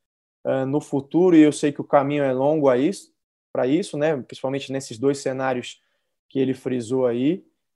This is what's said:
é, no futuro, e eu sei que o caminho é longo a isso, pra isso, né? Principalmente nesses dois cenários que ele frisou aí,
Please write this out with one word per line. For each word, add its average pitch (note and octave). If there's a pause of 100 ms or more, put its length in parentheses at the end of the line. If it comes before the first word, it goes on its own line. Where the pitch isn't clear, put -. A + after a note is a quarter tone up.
(460)
é, C3
no C3+
futuro, E3
e D#3
eu D3+
sei C#3+
que -
o -
caminho C#3+
é C3+
longo C#3
a B2
isso, D#3+ (380)
pra B2+
isso, D#3
né? D3+
Principalmente C3+
nesses C3+
dois C3+
cenários C3 (480)
que C3+
ele C3
frisou B2+
aí, B2+ (320)